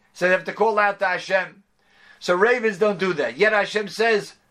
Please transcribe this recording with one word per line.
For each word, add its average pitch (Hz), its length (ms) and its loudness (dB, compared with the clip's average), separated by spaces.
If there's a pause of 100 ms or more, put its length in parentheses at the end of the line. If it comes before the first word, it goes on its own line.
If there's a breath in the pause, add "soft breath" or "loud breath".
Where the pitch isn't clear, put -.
(140)
So 175 120 -2
they 180 60 2
have 180 140 0
to 196 80 -8
call 208 260 2
out 202 200 0
to 196 60 0
Hashem. 180 560 -2 (580 soft breath)
So 180 140 0
ravens 220 460 2
don't 208 180 2
do 185 160 0
that. 127 240 -4
Yet 214 160 2
Hashem 202 360 -2
says 214 440 -2 (180)